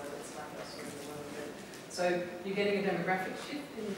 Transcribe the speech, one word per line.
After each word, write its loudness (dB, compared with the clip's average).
whether -6
it's -8
like -6
that -6
sort -8
of -6
the -6
world, -6
but -4
so 0
you're 2
getting 6
a 4
demographic 4
shift -4
in -2
the 0